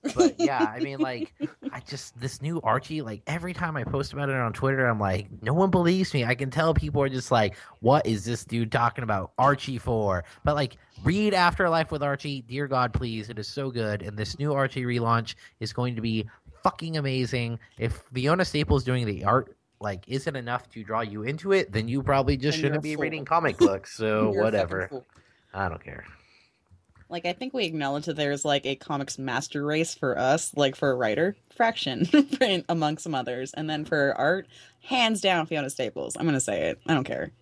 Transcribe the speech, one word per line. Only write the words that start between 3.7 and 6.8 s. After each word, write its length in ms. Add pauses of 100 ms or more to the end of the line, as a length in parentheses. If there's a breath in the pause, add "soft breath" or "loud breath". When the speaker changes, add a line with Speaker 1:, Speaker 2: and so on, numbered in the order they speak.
Speaker 1:
I 80
post 300
about 160
it 60
on 180
Twitter, 320
I'm 140
like, 280 (140)
"No 140
one 160
believes 420
me." 100
I 120
can 160
tell 240
people 260